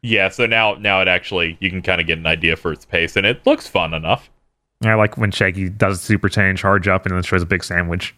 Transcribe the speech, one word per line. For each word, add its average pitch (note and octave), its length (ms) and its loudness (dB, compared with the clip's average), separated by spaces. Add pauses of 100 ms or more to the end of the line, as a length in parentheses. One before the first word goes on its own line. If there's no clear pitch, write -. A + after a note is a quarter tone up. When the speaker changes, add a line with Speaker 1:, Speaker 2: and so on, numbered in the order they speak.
Speaker 1:
Yeah, G2 260 2
so A#2+ 160 0
now, A2 280 2
now G2 260 0
it F#2 60 2
actually, F2+ 540 -2
you F#2+ 100 -2
can F#2 100 -6
kinda F2+ 220 0
get D#2+ 160 -2
an D#2+ 80 -6
idea D#2+ 300 0
for E2 160 -6
its - 120 -12
pace, E2+ 320 -2
and G2 80 0
it A#2 220 0
looks C#4+ 220 0
fun E2 260 -2
enough. D#2+ 340 -4 (560)
Speaker 2:
I A2 100 4
like G#2+ 220 2
when A2 140 0
Shaggy F#2+ 380 0
does G2 320 0
super G2+ 280 0
change, F#2+ 320 2
charge G2 280 2
up, F#2+ 180 0
and F#2 80 -2
then F2+ 80 0
throws F#2 200 0
a E2+ 40 -4
big F2 160 -2
sandwich. F2 560 -4